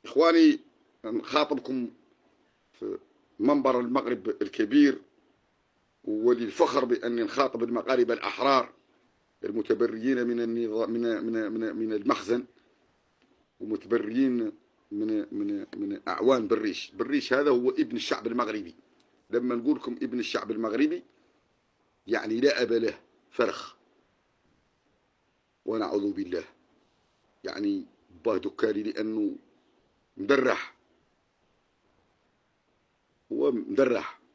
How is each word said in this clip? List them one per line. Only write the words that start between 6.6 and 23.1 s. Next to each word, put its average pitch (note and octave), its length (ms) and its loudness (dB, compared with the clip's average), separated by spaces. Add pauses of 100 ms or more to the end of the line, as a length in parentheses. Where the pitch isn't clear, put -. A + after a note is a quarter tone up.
بأني A#2+ 380 -2
نخاطب A#2 400 -2
المغاربة A#2 520 0
الأحرار B2 580 0 (720)
المتبريين A2+ 840 0
من A#2+ 140 -2
النظام، A2+ 500 -2
من، A#2 340 -2
من، A2+ 280 -4
من، A2+ 240 -4
من A2 160 -4
المخزن، G#2+ 520 -2 (1160)
ومتبريين A2 920 -2 (400)
من، G#2+ 420 -2
من، G2+ 320 -6 (100)
من G2+ 320 -6
أعوان A2 400 2
بريش. G#2+ 420 -2
بريش B2+ 420 -2
هذا C#3+ 180 2
هو B2 200 4
ابن B2+ 260 -2
الشعب A2 300 -4
المغربي. G#2+ 480 -4 (560)
لما A#2+ 240 0
نقول B2 220 0
لكم - 160 -8 (100)
ابن - 160 -4
الشعب G#2 320 -4
المغربي، A#2 520 0 (1040)
يعني A2 340 -2
لا C3 220 4
أب A2+ 100 2
له، - 280 0 (300)